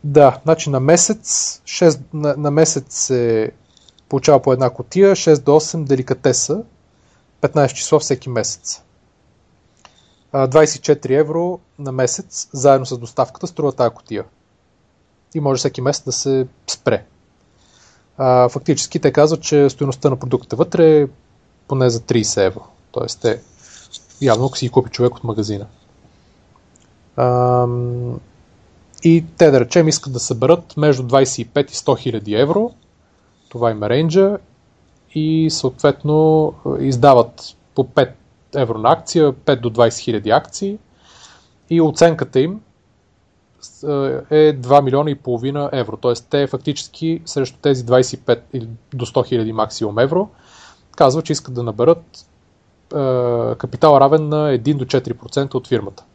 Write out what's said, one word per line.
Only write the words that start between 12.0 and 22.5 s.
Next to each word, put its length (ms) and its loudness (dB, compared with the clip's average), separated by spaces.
заедно 340 2
с 120 -10
доставката, 480 -8
струва 260 -4
тая 180 -2
кутия. 340 -12
И 60 -6
може 180 -2
всеки 220 -4
месец 240 -4
да 80 -8
се 340 -2
спре. 380 -4
А, 300 4
фактически 520 -4
те 120 2
казват, 300 2
че 280 2
стойността 400 -2
на 60 -4
продукта 400 -6
вътре 440 4
е 60 0
поне 220 0
за 120 -6
трийсет 360 -2
евро. 240 -2